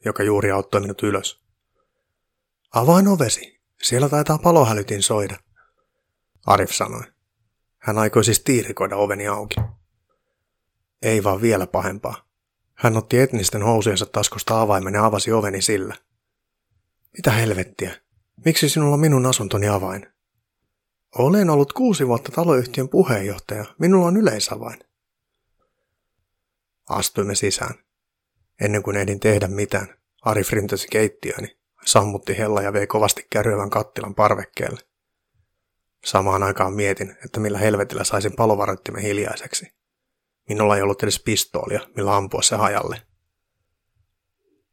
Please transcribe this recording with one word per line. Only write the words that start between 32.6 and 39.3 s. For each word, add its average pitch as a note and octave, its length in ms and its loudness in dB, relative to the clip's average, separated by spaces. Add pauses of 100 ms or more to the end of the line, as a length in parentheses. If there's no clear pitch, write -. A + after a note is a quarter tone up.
ja G2 120 -4
vei G2+ 140 -2
kovasti - 420 0
kärryävän G#2 400 0
kattilan G#2 460 -4
parvekkeelle. - 640 0 (1300)
Samaan G2 380 2
aikaan F#2+ 300 -2
mietin, G2+ 520 -4
että - 140 -10
millä G#2 180 -4
helvetillä G2+ 460 0
saisin G2 320 -4
palovaroittimen G2+ 680 -2
hiljaiseksi. - 760 -6 (720)